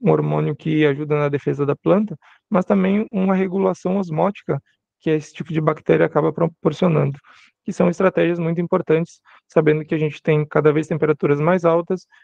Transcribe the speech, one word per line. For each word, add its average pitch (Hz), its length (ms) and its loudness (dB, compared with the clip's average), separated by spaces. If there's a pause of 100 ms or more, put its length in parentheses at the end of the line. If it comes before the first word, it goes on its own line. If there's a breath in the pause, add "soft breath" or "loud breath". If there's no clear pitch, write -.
um 202 100 2
hormônio 151 440 0
que 151 320 0
ajuda 147 300 -2
na 147 120 0
defesa 143 380 -4
da 143 80 0
planta, 185 420 0 (320 soft breath)
mas 185 160 0
também 196 460 0
uma 190 240 0
regulação 190 640 -2
osmótica, 165 640 -4 (380)
que 156 100 -2
esse 156 220 -2
tipo 160 200 -10
de 156 80 -2
bactéria 156 460 0
acaba 156 260 0
proporcionando, 156 880 -2 (460 soft breath)
que 202 80 -6
são - 160 2
estratégias 170 500 0
muito 170 220 -2
importantes, 170 600 -2 (280 soft breath)
sabendo 151 360 2
que 165 100 -6
a 156 40 0
gente 151 240 -4
tem 151 240 2
cada 151 260 2
vez 156 140 -2
temperaturas 147 540 0
mais 170 240 2
altas 170 420 -2 (180 soft breath)